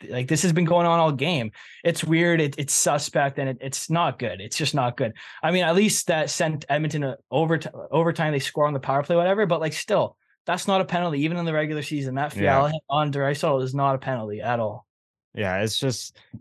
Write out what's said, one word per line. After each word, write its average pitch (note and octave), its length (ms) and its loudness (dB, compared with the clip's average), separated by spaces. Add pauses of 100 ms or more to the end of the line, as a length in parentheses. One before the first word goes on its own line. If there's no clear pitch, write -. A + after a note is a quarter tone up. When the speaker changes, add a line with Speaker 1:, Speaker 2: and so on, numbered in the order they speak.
Speaker 1:
like, B2+ 200 -4
this D#3+ 140 2
has F#3 100 4
been F3 120 4
going E3+ 220 4
on E3+ 140 4
all D#3+ 100 6
game. C3+ 400 0 (320)
It's E3 220 0
weird. E3 360 4
It, D3 160 0
it's C#3 160 -4
suspect, D3 680 0
and C3+ 80 0
it, B2+ 120 -4
it's - 300 -8
not E3 300 0
good. F#2+ 200 -6
It's G#2+ 160 -10
just - 200 -2
not B2 200 0
good. A2+ 160 -2 (300)
I D#3+ 80 0
mean, F3+ 140 2
at E3 100 4
least G3+ 320 2
that D#3 240 2
sent D#3 380 -2
Edmonton D3+ 340 0
to C3 140 -4 (160)
overt-, D#3+ 340 0 (240)
overtime. D#3+ 400 2
They D3 80 0
score D3 300 0
on D3 60 -2
the C3+ 40 -2
power C#3 240 0
play, E3+ 140 0
whatever. F#3+ 280 2
But, E3 160 0
like, D#3+ 120 -2
still, D#3 440 0 (300)
that's F3+ 220 -2
not F#3+ 120 4
a F#3 40 0
penalty, F3 380 -2
even D#3+ 140 0
in E3+ 100 -2
the E3 60 -2
regular D#3 300 -2
season. C#3 320 -4
That C#3 220 -4
Speaker 2:
Yeah. G2 60 -2
Speaker 1:
Fiala C#3 280 4
hit D#3 180 -6
on D3 240 0
Draisaitl C#3 520 0
is C3 100 -4
not C#3 220 2
a - 20 -2
penalty A2 420 -6
at A#2+ 200 -2
all. G2 260 -6 (500)
Speaker 2:
Yeah, G2 260 -2
it's G#2+ 180 -2
just, - 360 -4 (240)